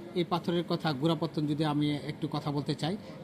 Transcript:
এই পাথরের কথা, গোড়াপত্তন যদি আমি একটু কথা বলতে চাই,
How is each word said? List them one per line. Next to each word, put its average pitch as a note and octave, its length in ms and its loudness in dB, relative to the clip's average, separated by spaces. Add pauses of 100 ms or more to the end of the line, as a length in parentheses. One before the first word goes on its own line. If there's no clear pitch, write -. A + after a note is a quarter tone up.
(160)
এই F3+ 140 4
পাথরের E3+ 340 2
কথা, E3+ 300 2
গোড়াপত্তন D#3 540 2
যদি D3+ 180 2
আমি D3 260 2
একটু D3 400 -4
কথা D3 200 -2
বলতে C#3+ 240 0
চাই, F3 220 -2 (260)